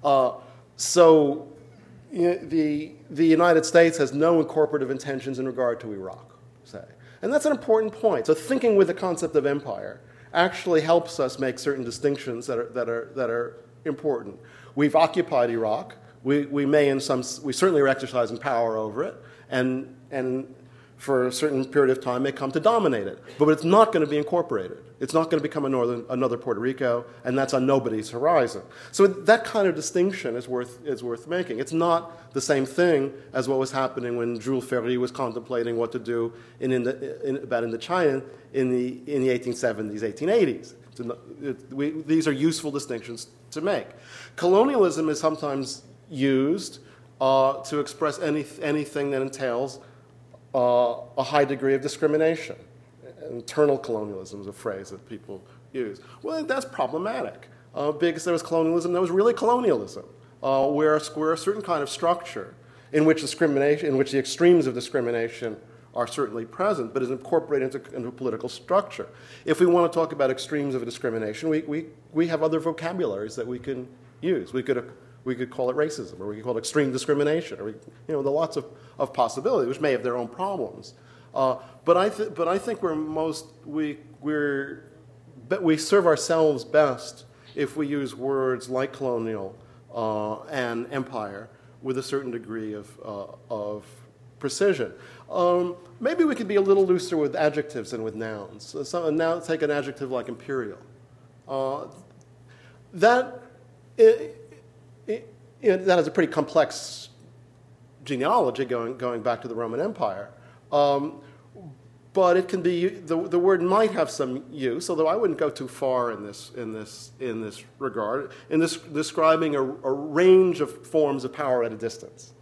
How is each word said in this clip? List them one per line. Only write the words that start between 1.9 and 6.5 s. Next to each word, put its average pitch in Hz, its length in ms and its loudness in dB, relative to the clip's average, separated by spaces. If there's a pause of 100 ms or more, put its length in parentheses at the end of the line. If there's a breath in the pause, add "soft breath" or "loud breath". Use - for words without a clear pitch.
you 214 180 -2
know, 175 60 0
the, 156 580 -2 (160)
the 160 160 2
United 160 400 6
States 170 320 6
has 135 160 2
no 160 260 4
incorporative 147 500 0
intentions 131 500 -6
in 131 60 -4
regard 120 360 -2
to 113 100 -10
Iraq, 95 420 -12 (300)